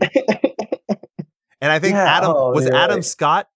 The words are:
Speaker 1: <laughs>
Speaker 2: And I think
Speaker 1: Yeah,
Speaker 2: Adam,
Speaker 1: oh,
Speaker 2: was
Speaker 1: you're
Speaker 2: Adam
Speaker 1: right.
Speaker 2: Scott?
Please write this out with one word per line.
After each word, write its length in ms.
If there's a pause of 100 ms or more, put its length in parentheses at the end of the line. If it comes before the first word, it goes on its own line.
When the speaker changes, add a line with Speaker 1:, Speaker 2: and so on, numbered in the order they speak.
Speaker 1:
<laughs> 40 (1500)
Speaker 2:
And 80
I 60
think 160
Speaker 1:
Yeah, 120 (120)
Speaker 2:
Adam, 180
Speaker 1:
oh, 180
Speaker 2:
was 120
Speaker 1:
you're 100
Speaker 2:
Adam 220
Speaker 1:
right. 80
Speaker 2:
Scott? 500